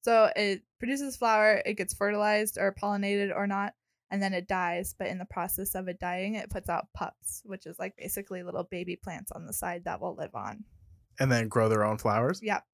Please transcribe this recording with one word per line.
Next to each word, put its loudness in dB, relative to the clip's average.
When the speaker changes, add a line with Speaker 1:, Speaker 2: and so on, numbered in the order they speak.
Speaker 1:
So 8
it 0
produces -2
flower, 6
it 0
gets -4
fertilized 2
or 2
pollinated 0
or 0
not, -2
and 0
then 0
it -4
dies. -2
But -4
in -6
the -8
process -4
of -6
it -8
dying, -4
it -8
puts -6
out 0
pups, -8
which -12
is, -14
like, -8
basically -8
little -6
baby -6
plants -12
on -14
the -12
side -6
that -6
will -6
live -10
on. -8
Speaker 2:
And 4
then 2
grow 4
their 4
own 0
flowers? 2
Speaker 1:
Yep. -2